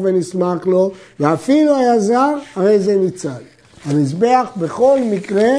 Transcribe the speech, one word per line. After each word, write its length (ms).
ונסמך 640
לו, 240
ואפילו 560
היה 220
זר, 360
הרי 220
זה 180
ניצל. 320
המזבח 720
בכל 420
מקרה 480